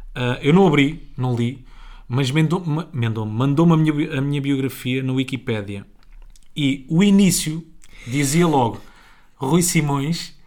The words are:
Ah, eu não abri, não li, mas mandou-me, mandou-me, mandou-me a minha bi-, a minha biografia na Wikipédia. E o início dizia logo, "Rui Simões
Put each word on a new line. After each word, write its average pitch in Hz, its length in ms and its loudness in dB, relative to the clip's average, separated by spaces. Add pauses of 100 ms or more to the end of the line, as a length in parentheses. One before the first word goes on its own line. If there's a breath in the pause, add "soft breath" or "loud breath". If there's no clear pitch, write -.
(140 soft breath)
Ah, 123 260 -4
eu 143 140 2
não 196 120 8
abri, 147 500 0
não 127 200 -2
li, 120 280 -4 (440 soft breath)
mas 127 220 -2
mandou-me, 156 600 0
mandou-me, 110 400 -4
mandou-me 139 400 2
a 160 40 4
minha 156 160 2
bi-, 151 240 -2
a 135 40 -2
minha 143 200 -2
biografia 131 640 -4
na 131 100 -4
Wikipédia. 113 720 -6 (720)
E 139 320 -2
o 165 140 2
início 185 640 2 (400 loud breath)
dizia 143 400 0
logo, 127 340 0 (540 soft breath)
"Rui 139 260 0
Simões 147 760 -2 (120)